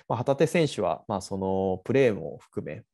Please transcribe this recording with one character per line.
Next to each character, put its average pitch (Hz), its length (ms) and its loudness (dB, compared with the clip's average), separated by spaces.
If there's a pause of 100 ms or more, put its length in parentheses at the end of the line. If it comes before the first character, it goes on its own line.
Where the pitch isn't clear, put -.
ま 131 80 -2
あ、 - 20 -4
旗 135 180 2
手 156 120 4
選 160 200 2
手 - 140 -4
は、 85 260 -2
ま 104 100 -2
あ、 92 40 -4
そ - 160 -6
の 95 480 0
プ - 80 -2
レ 131 180 6
ー 98 40 -2
も 78 240 -10
含 - 260 -10
め、 76 180 -12 (100)